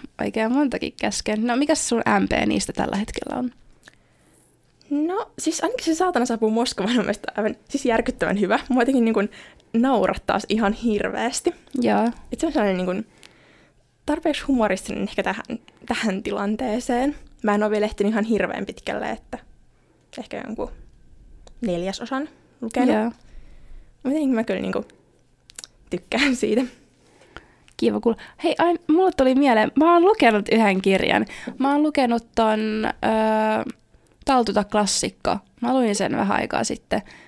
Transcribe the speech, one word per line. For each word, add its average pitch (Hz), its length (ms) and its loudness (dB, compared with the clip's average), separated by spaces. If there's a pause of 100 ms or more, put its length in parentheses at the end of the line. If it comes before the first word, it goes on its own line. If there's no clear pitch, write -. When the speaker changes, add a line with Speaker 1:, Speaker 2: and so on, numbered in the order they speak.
(220)
Speaker 1:
oikein 220 300 -2
montakin 269 500 0
kesken. 214 460 -2
No, 240 80 0
mikä 294 200 2
se - 80 -2
sun 233 180 0 (180)
M 190 80 2
P - 200 0
niistä - 260 -2
tällä - 240 -4
hetkellä - 420 -6
on? 247 120 -4 (1400)
Speaker 2:
No, 320 500 -2
siis - 240 -2
ainakin - 220 -4
se 320 100 2
Saatana 339 300 0
saapuu 226 240 0
Moskovaan 233 480 0
on 214 60 2
mielestäni - 340 -6
aivan, 208 180 -2 (140)
siis - 160 -4
järkyttävän 226 540 0
hyvä. 208 200 2 (100)
Mua 254 120 4
jotenkin 247 240 4
niin 226 80 2
kuin 208 160 0 (440)
naurattaa 226 680 2
se - 100 -6
ihan 208 240 2
hirveästi. 233 840 -2 (260)
Speaker 1:
Joo. 220 280 2 (220)
Speaker 2:
Et - 80 -8
se 311 60 -2
on 320 60 -2
sellainen 208 260 0
niin 180 80 -4
kuin 185 220 -4 (1000)
tarpeeksi 302 420 -2
humoristinen 208 560 0
ehkä 196 200 -4
tähän, 190 200 -6 (420)
tähän 214 380 -4
tilanteeseen. 240 920 -4 (280)
Mä 208 120 2
en 208 80 0
oo 214 60 0
vielä 208 160 0
ehtinyt 208 260 -2
ihan 214 140 0
hirveän 196 400 -2
pitkälle, - 460 -8
että - 260 -12 (800)
ehkä - 280 -12
jonkun - 260 -10 (920)
neljäsosan 220 680 -6 (320)
lukenut. 240 340 2
Speaker 1:
Joo. 214 100 0 (960)
Speaker 2:
Mut 269 100 0
jotenkin 277 220 2
mä 226 80 2
kyllä 196 180 -4
niinku 190 240 -4 (1040)
tykkään 247 460 -2
siitä. 214 260 0 (1160)
Speaker 1:
Kiva 208 220 0
kuulla. 226 220 0 (220)
Hei, 311 140 0
ai, 339 180 2 (120)
mulle 359 300 4
tuli 262 180 4
mieleen, 247 400 4
mä 320 180 6
oon 339 100 6
lukenut 233 480 4
yhden 202 300 4
kirjan. 190 440 2 (320)
Mä 269 140 2
oon 294 120 2
lukenut 254 520 0
ton, 220 240 2 (260)
ö, 220 880 0 (560)
Taltuta 208 360 2
klassikko. - 760 0 (240)
Mä 240 120 0
luin 233 220 2
sen 196 220 -2
vähän 202 200 0
aikaa - 260 -2
sitten. - 380 -4 (260)